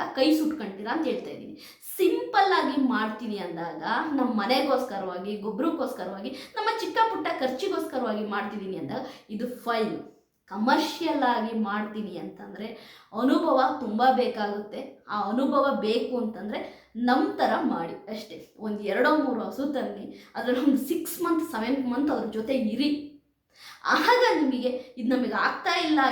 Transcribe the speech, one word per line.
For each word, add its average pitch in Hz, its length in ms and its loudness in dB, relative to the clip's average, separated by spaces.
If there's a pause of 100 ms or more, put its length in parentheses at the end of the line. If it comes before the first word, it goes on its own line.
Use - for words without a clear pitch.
(140)
ಕೈ 302 220 6
ಸುಟ್ಕೊಂತೀರಾ 208 560 -2
ಅಂತ 311 140 0
ಹೇಳ್ತಾ 175 240 -4
ಇದ್ದೀನಿ. - 280 -14 (380)
ಸಿಂಪಲ್ 392 560 4
ಆಗಿ 302 360 2
ಮಾಡ್ತೀನಿ 214 500 -2
ಅಂದಾಗ 165 440 -8 (300)
ನಮ್ಮ 226 300 2
ಮನೆಗೋಸ್ಕರವಾಗಿ, 208 960 0
ಗೊಬ್ರಕ್ಕೋಸ್ಕರವಾಗಿ, 202 920 -4
ನಮ್ಮ - 380 -6 (120)
ಚಿಕ್ಕ - 180 -4 (120)
ಪುಟ್ಟ 370 160 -4 (140)
ಖರ್ಚಿಗೋಸ್ಕರವಾಗಿ 240 880 -2
ಮಾಡ್ತಿದ್ದೀನಿ 202 500 -6
ಅಂದಾಗ 165 300 -6 (240)
ಇದು 233 180 -4
ಫೈನ್. 220 520 -2 (460)
ಕಮರ್ಷಿಯಲ್ 294 760 2
ಆಗಿ 233 360 2
ಮಾಡ್ತೀನಿ 208 600 -4
ಅಂತಂದ್ರೆ 202 480 -12 (540)
ಅನುಭವ 285 420 6 (180)
ತುಂಬಾ 233 320 4
ಬೇಕಾಗುತ್ತೆ. 208 960 -2
ಆ 202 220 -2
ಅನುಭವ 269 500 4
ಬೇಕು 240 380 0
ಅಂತಂದ್ರೆ 214 800 -6
ನಮ್ 247 420 4
ಥರ 233 120 4 (120)
ಮಾಡಿ 165 480 -4
ಅಷ್ಟೇ. - 480 -12
ಒಂದ್ 208 220 -4
ಎರಡೋ 247 360 2
ಮೂರೋ 226 240 0
ಹಸು 269 320 -6
ತನ್ನಿ, 208 520 -8 (100)
ಅದ್ರಲ್ಲಿ 247 260 0
ಒಂದು 277 160 4
ಸಿಕ್ಸ್ - 460 -2
ಮಂತ್, 330 280 0
ಸೆವೆನ್ 247 420 0
ಮಂತ್ 285 180 2
ಅದ್ರ 226 200 -2
ಜೊತೆ 220 240 -2
ಇರಿ. 262 680 -2 (640)
ಆಗ 330 580 4
ನಿಮಗೆ 247 260 0
"ಇದ್ - 420 -4
ನಮಗೆ 240 220 2
ಆಗ್ತಾ 320 540 0
ಇಲ್ಲ, 302 140 4 (120)